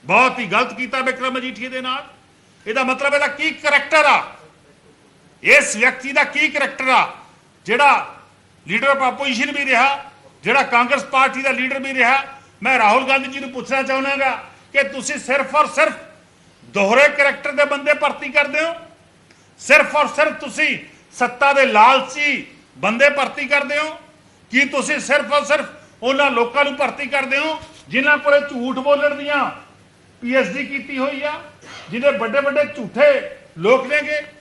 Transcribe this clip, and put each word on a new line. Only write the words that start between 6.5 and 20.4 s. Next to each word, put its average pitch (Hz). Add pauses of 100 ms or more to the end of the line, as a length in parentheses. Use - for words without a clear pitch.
ਆ, 208 (580)
ਜਿਹੜਾ 240 (460)
leader 226
of 269
opposition 269
ਵੀ 285
ਰਿਹਾ, 269 (320)
ਜਿਹੜਾ 254
ਕਾਂਗਰਸ 247
ਪਾਰਟੀ 262
ਦਾ 269
ਲੀਡਰ 262
ਵੀ 269
ਰਿਹਾ। 262 (400)
ਮੈਂ 254
ਰਾਹੁਲ 226
ਗਾਂਧੀ 269
ਜੀ 269
ਨੂੰ 277
ਪੁੱਛਣਾ 254
ਚਾਹੁੰਦਾ 269
ਗਾ 269 (420)
ਕਿ 277
ਤੁਸੀਂ 277
ਸਿਰਫ 269
ਔਰ 294
ਸਿਰਫ 311 (800)
ਦੋਹਰੇ 220
ਕਰੈਕਟਰ 285
ਦੇ 285
ਬੰਦੇ 285
ਭਰਤੀ 285
ਕਰਦੇ 294
ਹੋ, 339 (840)
ਸਿਰਫ 294
ਔਰ 294
ਸਿਰਫ 302
ਤੁਸੀਂ 285 (380)